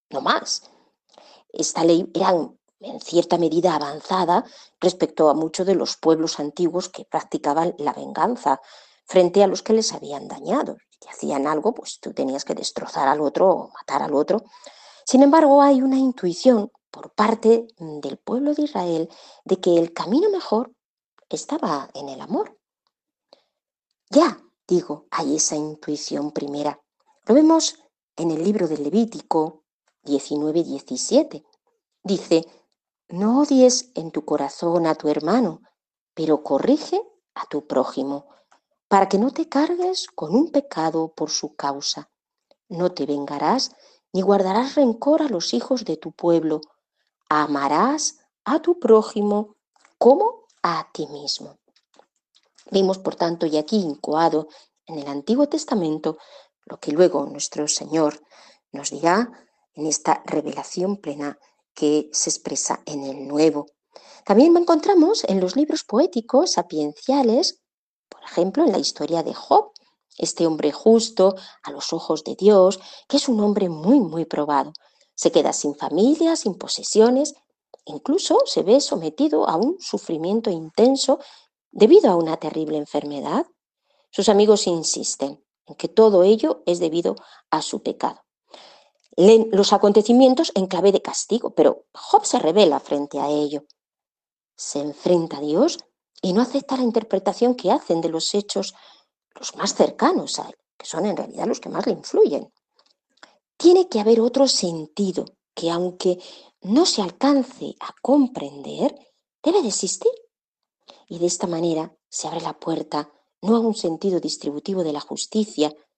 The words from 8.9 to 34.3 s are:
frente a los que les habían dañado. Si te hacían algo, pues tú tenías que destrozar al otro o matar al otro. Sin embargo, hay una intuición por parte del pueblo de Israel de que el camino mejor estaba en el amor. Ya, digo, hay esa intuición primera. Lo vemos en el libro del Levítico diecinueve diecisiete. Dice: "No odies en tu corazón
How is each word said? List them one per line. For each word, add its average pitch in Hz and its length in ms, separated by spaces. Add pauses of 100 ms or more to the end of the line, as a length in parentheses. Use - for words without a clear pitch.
frente 185 360
a 196 60
los 185 160
que - 100
les 220 200
habían - 340
dañado. 190 480 (160)
Si - 80
te - 100
hacían 147 380
algo, 156 260
pues - 280
tú - 120
tenías 135 300
que - 100
destrozar - 540
al 143 140
otro 165 280
o - 200
matar - 340
al 147 100
otro. 180 300 (640)
Sin 262 180
embargo, 285 380
hay 277 200
una 262 160
intuición 240 720 (220)
por - 220
parte 226 520 (140)
del 151 380
pueblo 277 360
de 302 100
Israel 175 460 (360)
de 190 140
que 175 180
el 170 160
camino 302 360
mejor 254 440 (560)
estaba 160 640
en 139 160
el 131 100
amor. 208 400 (1500)
Ya, 294 340 (240)
digo, 156 440
hay 156 260
esa - 180
intuición 151 760
primera. 143 500 (420)
Lo 214 80
vemos 311 460 (380)
en 165 140
el 160 120
libro 196 240
del 147 160
Levítico 160 800 (400)
diecinueve 147 600
diecisiete. 147 800 (580)
Dice: 170 440 (640)
"No 214 320
odies 254 520
en 160 180
tu 147 120
corazón 165 640